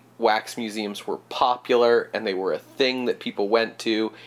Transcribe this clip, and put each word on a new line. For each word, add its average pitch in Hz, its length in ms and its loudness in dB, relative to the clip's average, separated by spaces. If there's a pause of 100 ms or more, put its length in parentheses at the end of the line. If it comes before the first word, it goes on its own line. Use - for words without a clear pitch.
(180)
wax 110 400 0
museums 104 480 -6
were - 120 -6
popular 120 960 2
and 107 120 -4
they 101 80 -2
were 92 200 -2
a 78 40 -4
thing 127 480 -2
that 110 140 -2
people - 280 -4
went 113 320 0
to. 110 320 0 (160)